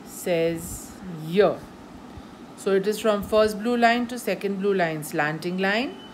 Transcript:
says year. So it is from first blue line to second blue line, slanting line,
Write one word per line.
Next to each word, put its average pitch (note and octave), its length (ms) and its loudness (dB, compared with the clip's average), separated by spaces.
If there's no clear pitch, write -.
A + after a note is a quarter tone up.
says E3 840 -2
year. E3+ 300 4
So G3 160 0
it F#3+ 140 4
is G#3+ 120 2
from G#3 240 2
first G#3+ 360 4
blue A#3 160 0
line A#3 320 4
to B3 120 -8
second G3 400 -2
blue G3+ 140 2
line, D#3+ 300 0
slanting D#3 540 -2
line, G#3 400 0